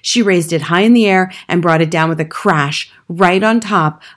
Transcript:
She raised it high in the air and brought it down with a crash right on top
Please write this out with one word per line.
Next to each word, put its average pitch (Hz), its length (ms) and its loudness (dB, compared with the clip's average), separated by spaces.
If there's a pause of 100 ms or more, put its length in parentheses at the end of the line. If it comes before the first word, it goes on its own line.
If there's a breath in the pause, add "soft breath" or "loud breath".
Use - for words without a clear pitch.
She - 200 -2
raised 175 300 0
it 160 100 -2
high 170 200 0
in 226 120 4
the 226 120 4
air 185 260 0 (160 loud breath)
and 175 120 -2
brought 165 200 2
it 160 100 0
down 160 180 0
with 160 120 -4
a 160 40 -2
crash 151 680 -4 (160 soft breath)
right 180 340 0
on 220 160 2
top 190 420 -2 (160 loud breath)